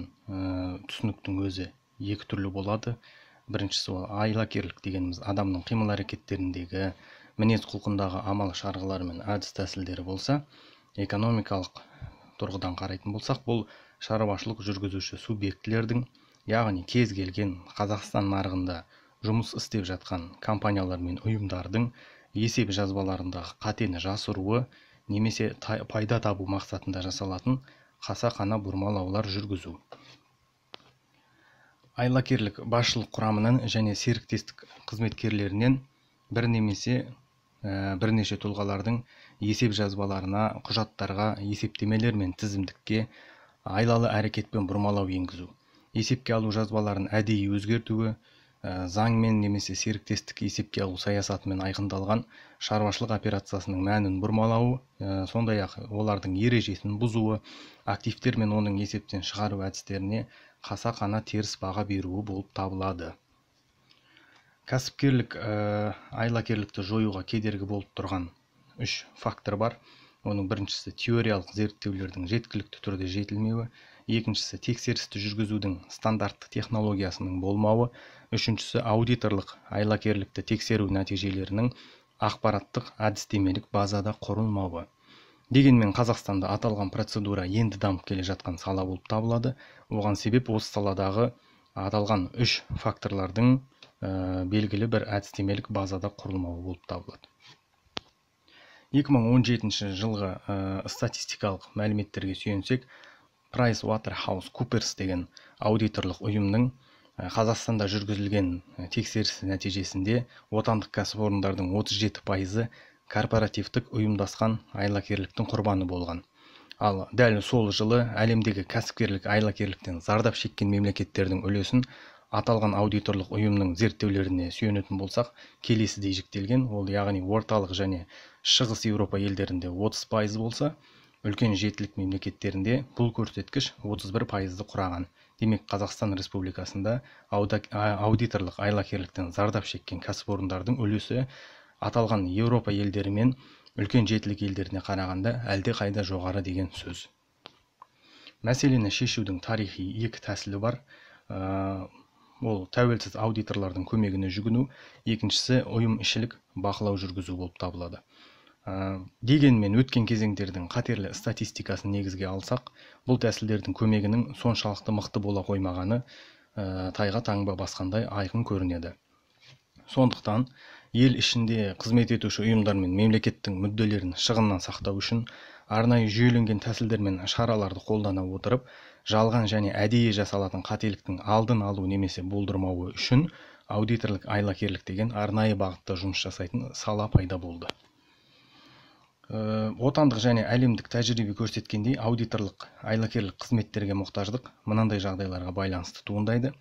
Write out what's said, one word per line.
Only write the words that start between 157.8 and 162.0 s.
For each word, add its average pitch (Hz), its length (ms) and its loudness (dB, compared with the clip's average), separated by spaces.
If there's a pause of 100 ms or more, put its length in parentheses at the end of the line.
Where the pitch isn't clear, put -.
Ә, 95 320 -4 (240)
дегенмен 117 560 8
өткен 123 320 4
кезеңдердің 98 640 0
қатерлі 107 400 -2
статистикасын 104 800 -4
негізге 95 320 -4